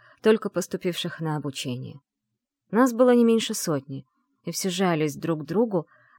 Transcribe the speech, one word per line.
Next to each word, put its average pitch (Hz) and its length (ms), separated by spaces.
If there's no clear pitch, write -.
только 214 280
поступивших - 720
на 160 160
обучение. 139 680
Нас 240 220
было 247 200
не 240 100
меньше 226 300
сотни, 139 520
и 175 80
все 196 180
жались 170 460
друг 156 260
к 139 40
другу, 196 420